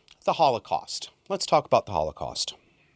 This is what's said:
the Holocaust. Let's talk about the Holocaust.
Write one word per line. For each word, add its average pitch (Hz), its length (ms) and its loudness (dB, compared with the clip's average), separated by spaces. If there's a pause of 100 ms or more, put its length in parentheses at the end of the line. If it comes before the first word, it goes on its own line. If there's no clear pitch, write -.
(240)
the 180 100 2
Holocaust. - 760 0 (180)
Let's 190 180 -4
talk 151 180 4
about - 220 2
the 104 60 -10
Holocaust. 78 600 -4 (420)